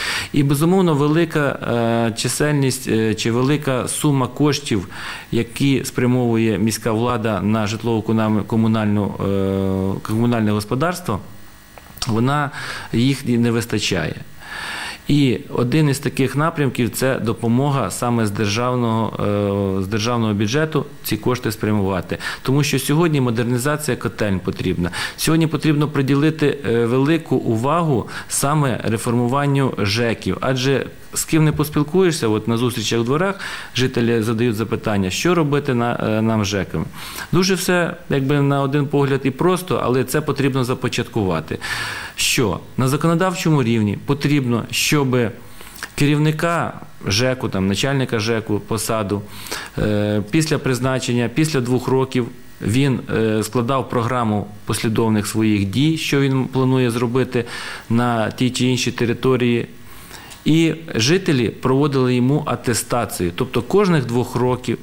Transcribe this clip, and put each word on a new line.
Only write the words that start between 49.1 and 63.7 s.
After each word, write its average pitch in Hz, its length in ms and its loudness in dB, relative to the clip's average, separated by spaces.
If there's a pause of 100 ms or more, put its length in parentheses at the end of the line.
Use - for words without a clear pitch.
е, 104 520 2
після 156 280 2
призначення, 123 760 0
після 156 260 0
двох 123 280 0
років 127 380 0 (360)
він, 131 380 2 (160)
е, 110 260 2
складав 123 480 -2
програму 117 560 0 (180)
послідовних 110 640 0
своїх 107 380 2
дій, 139 320 2
що 143 240 0
він 131 240 2
планує 131 460 2
зробити 120 540 0 (460)
на 117 400 2
тій 123 200 0
чи 123 160 0
іншій 123 260 0
території. 120 720 0 (800)
І 160 280 4 (220)
жителі 139 540 2
проводили 131 640 2
йому 131 320 2
атестацію. 113 880 -2
Тобто - 280 -2
кожних 175 440 4